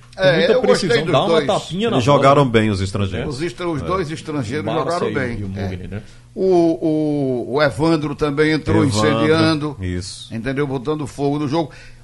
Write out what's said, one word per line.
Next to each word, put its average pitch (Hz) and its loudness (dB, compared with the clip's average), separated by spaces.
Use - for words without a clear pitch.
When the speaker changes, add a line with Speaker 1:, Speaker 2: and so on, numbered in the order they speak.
Speaker 1:
com 190 -6
Speaker 2:
É, 180 4
Speaker 1:
muita 170 2
Speaker 2:
eu 254 4
gostei 196 2
Speaker 1:
precisão, 160 2
Speaker 2:
dos 175 -2
Speaker 1:
dá 131 4
uma 180 0
Speaker 2:
dois. 160 2
Speaker 1:
tapinha 190 -2
na 214 0
Speaker 3:
Eles 123 2
Speaker 1:
bola, 139 6
Speaker 3:
jogaram 139 6
Speaker 1:
né? 123 0
Speaker 3:
bem, 110 4
os 98 0
estrangeiros. 104 -4
Speaker 2:
Os 139 -8
estra-, 175 -6
os 151 -2
Speaker 1:
É. - -8
Speaker 2:
dois 165 -2
estrangeiros 147 -6
Speaker 1:
O 113 -2
Barça 160 0
Speaker 2:
jogaram 170 -2
Speaker 1:
e, 107 -4
Speaker 2:
bem, 120 -2
Speaker 1:
e 104 -6
o 95 -6
Speaker 2:
é. 98 -6
Speaker 1:
Mugni, 92 -8
né? 98 -8
Speaker 2:
O, 190 0
o, 117 -4
o 147 2
Evandro 147 0
também 151 0
entrou 139 2
Speaker 3:
Evandro, - 2
Speaker 2:
incendiando, 156 2
Speaker 3:
isso. 90 -6
Speaker 2:
entendeu? 131 -4
Botando 131 -4
fogo 143 -2
no 151 -2
jogo. 160 -2